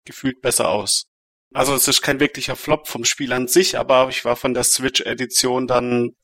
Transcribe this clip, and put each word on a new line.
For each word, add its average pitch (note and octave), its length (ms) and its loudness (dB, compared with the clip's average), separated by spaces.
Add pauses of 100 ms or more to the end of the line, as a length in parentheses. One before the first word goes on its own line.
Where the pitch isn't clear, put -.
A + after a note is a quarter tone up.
gefühlt - 380 -6
besser - 280 0
aus. - 360 -2 (480)
Also C3+ 220 0
es A#2+ 120 0
ist C#3 140 2
kein C#3+ 180 -2
wirklicher C3+ 360 -2
Flop - 320 -4
vom A#2 180 -6
Spiel B2+ 260 -2
an B2+ 160 -2
sich, F#3 300 4
aber C3 320 4
ich - 160 -6
war A#2+ 100 2
von B2+ 180 -2
der B2 100 -2
Switch-Edition B2+ 1040 0
dann B2 440 0 (120)